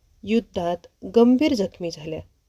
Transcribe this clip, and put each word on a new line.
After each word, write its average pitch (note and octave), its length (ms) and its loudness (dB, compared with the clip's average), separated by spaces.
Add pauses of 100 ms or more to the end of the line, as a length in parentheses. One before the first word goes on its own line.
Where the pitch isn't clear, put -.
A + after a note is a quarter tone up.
(240)
युद्धात G3 540 -2 (380)
गंभीर B3+ 380 4
जखमी F3 380 -4
झाल्या. D#3 300 -12 (280)